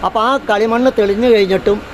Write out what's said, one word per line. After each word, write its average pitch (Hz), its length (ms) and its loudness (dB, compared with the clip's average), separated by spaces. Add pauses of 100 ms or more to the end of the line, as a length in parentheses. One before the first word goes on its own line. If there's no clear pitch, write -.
അപ്പോൾ 214 220 -2
ആ 262 40 0 (160)
കളിമണ്ണ് 226 500 0
തെളിഞ്ഞു 208 340 0
കഴിഞ്ഞിട്ടും 202 460 2 (160)